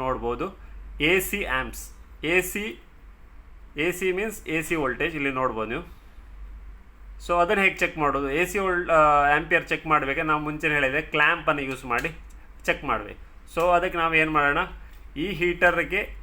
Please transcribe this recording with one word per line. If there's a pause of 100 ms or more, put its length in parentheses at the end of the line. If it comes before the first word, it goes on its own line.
ನೋಡ್ಬೋದು, (560)
ಎ
ಸಿ (220)
amps, (460)
ಎ
ಸಿ, (1120)
ಎ
ಸಿ
ಮೀನ್ಸ್
ಎ
ಸಿ
ವೋಲ್ಟೇಜ್
ಇಲ್ಲಿ
ನೋಡ್ಬೋದು
ನೀವು. (1400)
So
ಅದನ್ನ
ಹೇಗೆ
ಚೆಕ್
ಮಾಡೋದು?
ಎ
ಸಿ
ವೋಲ್ಟ್,
ಆ, (360)
ಆಂಪಿಯರ್
ಚೆಕ್
ಮಾಡ್ಬೇಕಾದ್ರೆ
ನಾವು
ಮುಂಚೆನೇ
ಹೇಳಿದೆ
ಕ್ಲ್ಯಾಂಪ್
ಅನ್ನು
ಯೂಸ್
ಮಾಡಿ (560)
ಚೆಕ್
ಮಾಡ್ಬೇಕು. (340)
So (140)
ಅದಕ್ಕೆ
ನಾವು
ಏನ್
ಮಾಡೋಣ, (560)
ಈ
ಹೀಟರ್‌ಗೆ (120)